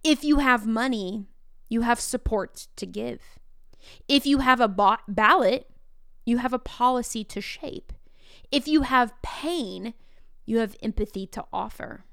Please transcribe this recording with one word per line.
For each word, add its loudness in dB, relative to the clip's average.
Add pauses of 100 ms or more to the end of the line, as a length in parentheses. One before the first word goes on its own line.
If 2
you 2
have 2
money, -4 (440)
you 0
have 2
support -4
to -10
give. -10 (840)
If 4
you 4
have 4
a 4
ba-, 4 (100)
ballot, 4 (560)
you 2
have -2
a -2
policy -2
to -10
shape. -12 (580)
If 0
you 4
have 0
pain, -8 (520)
you 0
have -2
empathy -4
to -12
offer. -10